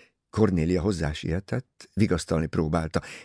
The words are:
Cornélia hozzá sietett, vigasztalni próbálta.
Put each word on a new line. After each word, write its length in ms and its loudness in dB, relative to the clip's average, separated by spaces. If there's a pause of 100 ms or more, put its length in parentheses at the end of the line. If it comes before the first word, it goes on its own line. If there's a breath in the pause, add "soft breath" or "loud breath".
(300 soft breath)
Cornélia 500 4
hozzá 320 0
sietett, 800 -6
vigasztalni 520 0
próbálta. 560 -2 (220 loud breath)